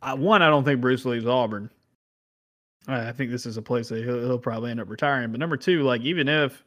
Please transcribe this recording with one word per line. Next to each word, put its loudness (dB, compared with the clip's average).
I, -6
one, 4
I 8
don't 6
think 2
Bruce 2
leaves -2
Auburn. 0
I, -4
I -8
think -6
this -8
is -8
a -8
place -2
that -6
he'll, -4
he'll -2
probably -6
end -6
up -10
retiring. -2
But -6
number -2
two, 0
like, 2
even 0
if 0